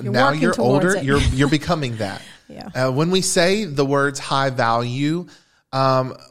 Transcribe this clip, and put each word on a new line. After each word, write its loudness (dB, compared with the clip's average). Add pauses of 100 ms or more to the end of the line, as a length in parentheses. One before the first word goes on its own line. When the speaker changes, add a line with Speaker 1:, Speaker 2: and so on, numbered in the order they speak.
Speaker 1:
You're -4
Speaker 2:
now 4
Speaker 1:
working 0
Speaker 2:
you're 2
Speaker 1:
towards 2
Speaker 2:
older, 2
Speaker 1:
it. -4
Speaker 2:
you're, 2
Speaker 1:
<laughs> 2
Speaker 2:
you're 2
becoming -2
that. -6 (280)
Speaker 1:
Yeah. -16
Speaker 2:
Uh, 0
when 0
we 2
say 0
the -2
words 0
high -2
value, -2 (460)
um, 0 (140)